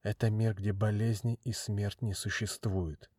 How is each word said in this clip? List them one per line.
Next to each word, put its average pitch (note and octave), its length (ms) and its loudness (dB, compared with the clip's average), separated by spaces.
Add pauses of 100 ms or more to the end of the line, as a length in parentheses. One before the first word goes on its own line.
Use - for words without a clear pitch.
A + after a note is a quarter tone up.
Это G#2 260 2
мир, A2 260 2
где G2 180 0
болезни A2 680 2
и A#2+ 80 -4
смерть G2+ 500 -2
не G#2+ 120 0
существуют. F#2+ 1040 -2